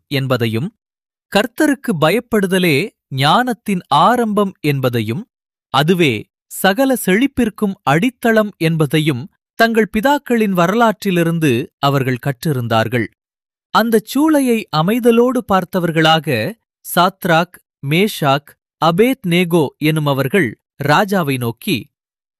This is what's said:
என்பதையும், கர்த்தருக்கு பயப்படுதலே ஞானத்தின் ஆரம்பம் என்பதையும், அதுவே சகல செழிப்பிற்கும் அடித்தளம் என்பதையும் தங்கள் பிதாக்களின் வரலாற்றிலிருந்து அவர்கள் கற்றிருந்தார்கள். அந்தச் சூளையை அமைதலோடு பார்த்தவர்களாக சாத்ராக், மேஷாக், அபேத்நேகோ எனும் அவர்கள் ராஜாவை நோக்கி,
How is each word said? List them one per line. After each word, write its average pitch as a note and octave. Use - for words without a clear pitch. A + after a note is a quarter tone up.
என்பதையும், B2+
கர்த்தருக்கு C4+
பயப்படுதலே F#3
ஞானத்தின் F#3+
ஆரம்பம் G#3
என்பதையும், B2+
அதுவே D3
சகல B3
செழிப்பிற்கும் G#3+
அடித்தளம் G#3+
என்பதையும் D#3
தங்கள் A3+
பிதாக்களின் G#3+
வரலாற்றிலிருந்து F3
அவர்கள் C3+
கற்றிருந்தார்கள். A#2
அந்தச் A3
சூளையை C4+
அமைதலோடு A#3
பார்த்தவர்களாக D#3+
சாத்ராக், F3
மேஷாக், D3+
அபேத்நேகோ F3
எனும் D#3
அவர்கள் C3+
ராஜாவை D#3+
நோக்கி, A#2+